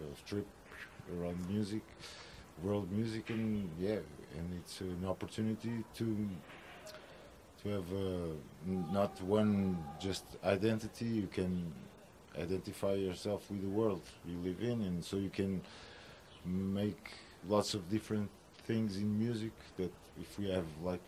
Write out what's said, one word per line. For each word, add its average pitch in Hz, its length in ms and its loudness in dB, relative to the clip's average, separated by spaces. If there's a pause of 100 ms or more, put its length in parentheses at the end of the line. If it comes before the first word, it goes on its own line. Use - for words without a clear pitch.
(120)
of - 140 -12
trip 101 200 -2 (720)
around 87 320 -2
music, 104 320 0 (840)
world 98 280 2
music, 110 400 0
and 107 380 0 (100)
yeah, 101 180 2 (400)
and 85 240 -4
it's - 200 -10
an 90 260 -2
opportunity 110 760 0 (120)
to, 107 340 0 (1300)
to 104 60 -2
have, 95 220 0
uh, 92 420 0 (340)
n-, 92 240 2
not 101 320 4
one 98 540 6 (220)
just 92 240 -2 (200)
identity. 107 600 4
You 110 260 4
can 90 420 2 (680)
identify 92 540 0
yourself 98 560 0
with 101 120 -2
the 98 80 0
world 101 320 4 (260)
you 87 160 -2
live 90 180 0
in, 117 220 2
and 90 200 2
so 98 140 0
you 98 140 2
can 95 300 2 (840)
make 98 680 0 (340)
lots 104 260 6
of 90 160 -4
different 107 400 0 (360)
things 110 320 2
in 104 200 2
music, 113 340 2 (260)
that 90 140 0 (300)
if - 160 -10
we 101 120 0
have, 92 160 4 (180)
like, 90 240 0